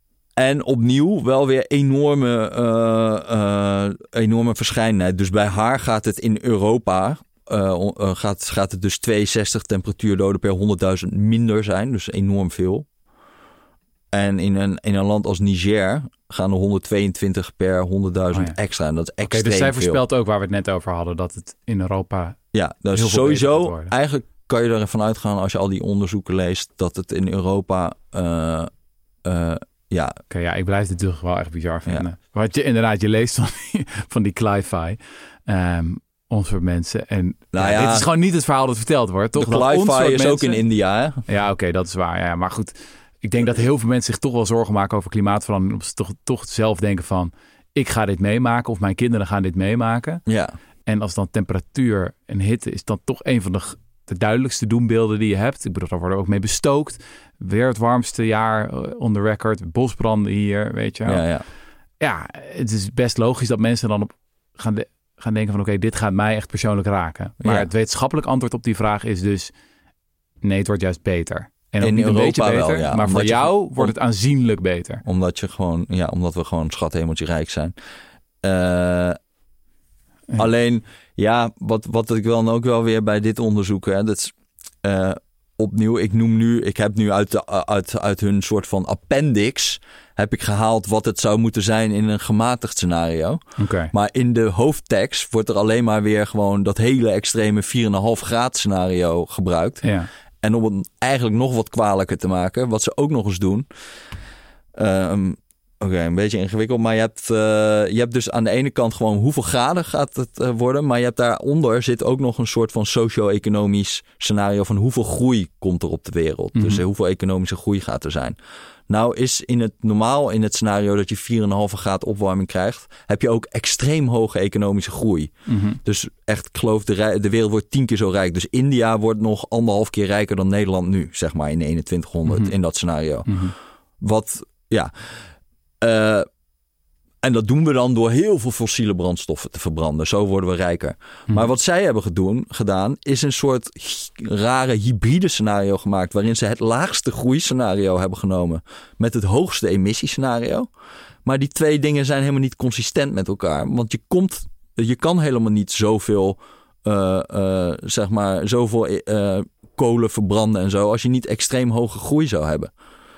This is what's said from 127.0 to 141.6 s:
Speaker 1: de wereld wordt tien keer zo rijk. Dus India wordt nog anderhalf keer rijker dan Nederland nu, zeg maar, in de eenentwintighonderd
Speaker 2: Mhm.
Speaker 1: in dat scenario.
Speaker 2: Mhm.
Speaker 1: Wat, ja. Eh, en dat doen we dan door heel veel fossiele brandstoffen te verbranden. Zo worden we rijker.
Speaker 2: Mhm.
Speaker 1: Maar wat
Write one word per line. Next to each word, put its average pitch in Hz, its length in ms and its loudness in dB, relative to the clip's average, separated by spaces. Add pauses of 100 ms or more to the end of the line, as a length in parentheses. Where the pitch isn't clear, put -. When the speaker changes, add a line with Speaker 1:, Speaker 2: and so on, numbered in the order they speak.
Speaker 1:
de 101 100 0
wereld 107 220 2
wordt 107 200 -2
tien 135 140 2
keer 110 120 0
zo 98 120 2
rijk. 92 240 0
Dus 90 120 -2
India 120 540 2
wordt 107 220 0
nog 107 280 -2
anderhalf 110 400 2
keer 104 160 0
rijker 101 300 0
dan 95 120 2
Nederland 95 400 2
nu, 92 240 0
zeg 78 220 -4
maar, 76 180 -2
in 82 80 0
de 80 60 0
eenentwintighonderd 82 760 -2
Speaker 2:
Mhm. 101 100 0
Speaker 1:
in 95 100 0
dat 82 140 0
scenario. 78 500 -2
Speaker 2:
Mhm. 95 200 0 (520)
Speaker 1:
Wat, - 480 -2 (220)
ja. - 260 -2 (840)
Eh, 110 440 2 (960)
en 131 140 2
dat 110 140 2
doen 147 180 4
we 147 80 4
dan 127 200 2
door 113 180 4
heel 185 280 4
veel 117 120 -2
fossiele 107 440 0
brandstoffen 87 560 -4
te - 80 -14
verbranden. 80 480 -2
Zo 104 180 2
worden 95 240 0
we 90 60 0
rijker. 87 400 -2 (300)
Speaker 2:
Mhm. 110 80 0
Speaker 1:
Maar 107 140 2
wat 127 140 0